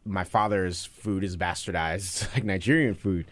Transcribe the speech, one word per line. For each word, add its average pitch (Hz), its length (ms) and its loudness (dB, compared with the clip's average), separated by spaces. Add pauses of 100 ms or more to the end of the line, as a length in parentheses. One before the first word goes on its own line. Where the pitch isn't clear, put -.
my 98 180 -2
father's 98 640 0
food 98 380 -4
is 92 140 -4
bastardized, 87 960 -2
<laughs> - 0 -
like 127 100 0
Nigerian 107 500 2
food. 92 380 0